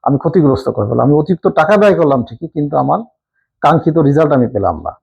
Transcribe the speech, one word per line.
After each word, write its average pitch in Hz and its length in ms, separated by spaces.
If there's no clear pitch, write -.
আমি 139 160
ক্ষতিগ্রস্ত 139 500
করে 107 200
ফেললাম। 120 180
আমি 143 80
অতিরিক্ত 160 320
টাকা 165 300
ব্যয় 202 180
করলাম 143 280
ঠিকই, 135 260
কিন্তু 147 280
আমার 143 220
কাঙ্ক্ষিত 156 380
রেজাল্ট 147 340
আমি 127 160
পেলাম 95 320
না। 78 120